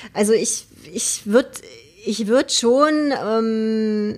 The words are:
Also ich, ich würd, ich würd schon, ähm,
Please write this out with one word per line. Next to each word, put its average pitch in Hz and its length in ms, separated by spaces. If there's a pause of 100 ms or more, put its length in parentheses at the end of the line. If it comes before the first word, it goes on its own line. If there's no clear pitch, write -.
(140)
Also 208 200
ich, - 320 (260)
ich - 340
würd, - 360 (440)
ich 220 220
würd 269 240
schon, 285 640 (120)
ähm, 220 920